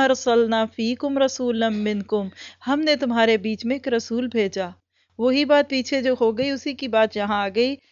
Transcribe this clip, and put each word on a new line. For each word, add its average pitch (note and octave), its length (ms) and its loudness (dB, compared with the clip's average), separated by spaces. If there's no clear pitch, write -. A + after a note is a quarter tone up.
अरसलना A#3 600 2
फ़ीकुम B3 520 -4
रसूलन A#3+ 540 0
मिनकुम", G#3 480 -4
हमने D4 320 0
तुम्हारे A#3 440 2
बीच A3 240 -6
में A#3+ 120 -2
एक C#4 140 -6
रसूल A#3 380 -2
भेजा। G3 380 -2
वही B3+ 280 2
बात C#4+ 240 4
पीछे C4+ 320 -2
जो B3+ 120 2
हो A3+ 180 2
गई, B3+ 180 -2
उसी C#4 240 -6
की C4+ 160 -8
बात A3 260 2
यहाँ G3+ 280 -2
आ G3 60 -4
गई A#3+ 240 0